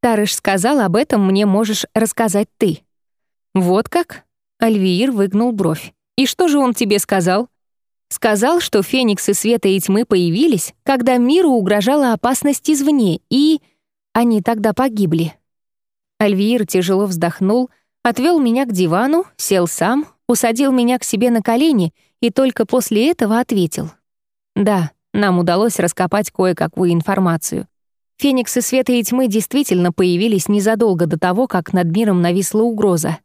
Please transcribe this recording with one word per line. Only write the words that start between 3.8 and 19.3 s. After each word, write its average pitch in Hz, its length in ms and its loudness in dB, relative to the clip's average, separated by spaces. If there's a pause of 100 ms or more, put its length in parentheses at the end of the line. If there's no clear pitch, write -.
как?» - 360 -6 (340)
Альвиир 208 540 0
выгнул 202 400 0
бровь. 175 420 -4 (220)
«И 269 100 0
что 349 220 0
же 294 100 2
он 254 160 0
тебе 208 240 0
сказал?» 196 520 0 (600)
«Сказал, 233 520 0
что - 200 -2
фениксы 208 540 0
света 220 320 0
и 190 120 2
тьмы 202 260 0
появились, 190 760 0
когда 254 360 0
миру 285 340 2
угрожала 226 640 2
опасность 262 540 -2
извне, 277 520 2 (100)
и 294 320 2 (520)
они 233 280 0
тогда 220 320 0
погибли». 190 640 -2 (840)
Альвиир 208 460 0
тяжело 190 400 0
вздохнул, 190 640 -2 (340)
отвел 262 360 0
меня 254 260 0
к 240 60 -6
дивану, 208 540 0 (120)